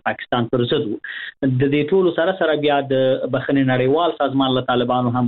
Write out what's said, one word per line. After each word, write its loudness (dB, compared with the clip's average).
پاکستان -2
پر 2
ضد -2
و. -6
د 2
دې 0
ټولو 4
سره 0
سره 0
بیا 2
د -2
بخښنې 0
نړیوال 2
سازمان 0
له 0
طالبانو 0
هم 0